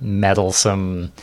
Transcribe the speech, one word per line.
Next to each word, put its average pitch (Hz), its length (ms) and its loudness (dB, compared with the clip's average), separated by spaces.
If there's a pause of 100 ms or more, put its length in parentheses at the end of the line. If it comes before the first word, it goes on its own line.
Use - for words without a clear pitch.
meddlesome, 98 1120 0 (100)